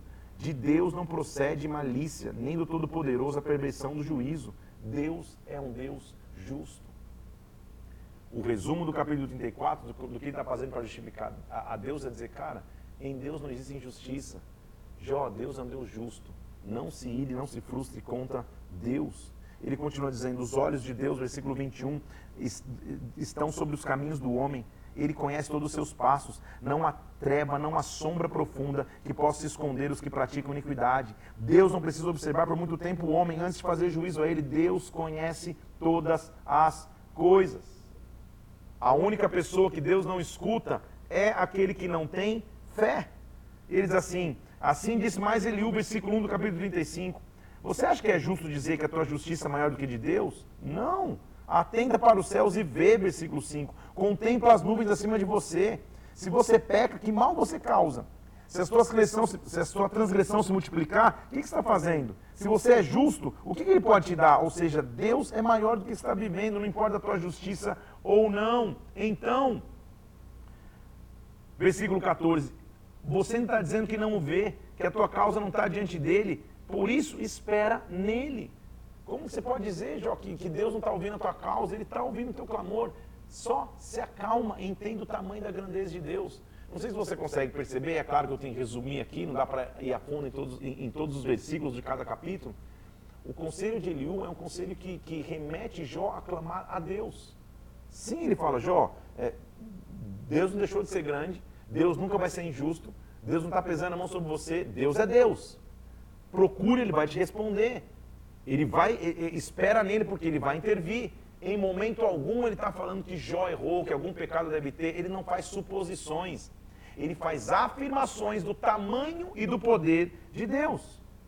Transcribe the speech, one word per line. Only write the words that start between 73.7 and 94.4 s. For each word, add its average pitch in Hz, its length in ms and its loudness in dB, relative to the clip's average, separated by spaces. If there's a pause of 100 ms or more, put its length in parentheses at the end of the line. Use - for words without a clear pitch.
que 220 100 -2
não 214 180 0
o 202 40 2
vê, 175 360 0 (220)
que - 80 -2
a 180 60 2
tua 208 180 4
causa 202 300 2
não 208 100 -2
tá 214 180 2
diante 196 300 -2
dele, 170 460 2 (240)
por 202 220 0
isso 262 300 0
espera 214 720 0
nele." 214 600 -2 (540)
Como 262 220 -8
você 214 140 -6
pode 247 220 -2
dizer, 214 360 -6
Jó, - 160 -2
que, 196 200 -10
que 160 140 -8
Deus 208 240 0
não 220 80 -4
tá 208 100 0
ouvindo 202 240 -4
a - 40 -10
tua 185 140 -2
causa? 208 420 -2
Ele 214 100 -8
tá 226 160 -6
ouvindo 247 280 -4
o - 40 -8
teu 269 120 -10
clamor. 214 460 -2 (360)
Só - 500 -2
se - 220 -10
acalma 220 600 -2
e 185 80 -6
entenda 208 360 -6
o - 20 -8
tamanho 208 380 -6
da 208 80 -6
grandeza 190 400 -4
de 175 80 -8
Deus. 175 420 -6 (340)
Não 175 60 -6
sei 226 80 -4
se 202 80 -6
você 196 180 -2
consegue 143 380 -2
perceber, 135 400 -4
é 156 100 0
claro 143 240 2
que 139 60 -2
eu 127 40 -2
tenho 135 160 -8
que 120 60 -6
resumir 123 400 -4
aqui, 160 260 -6
não 156 80 -6
dá - 120 2
pra 131 340 -4
ir 131 140 -2
a 120 60 -2
fundo 147 280 -6
em - 20 -6
todos, 131 320 -8
em, 135 220 -8
em 120 80 -6
todos 147 240 -4
os 139 80 -6
versículos 135 500 -2
de 120 80 -8
cada 131 220 -6
capítulo. 117 500 -8 (720)
O - 100 -10
conselho 196 460 -4
de 180 120 -4
Eliú 165 340 -4
é - 20 -8
um 175 80 -10
conselho 180 400 -10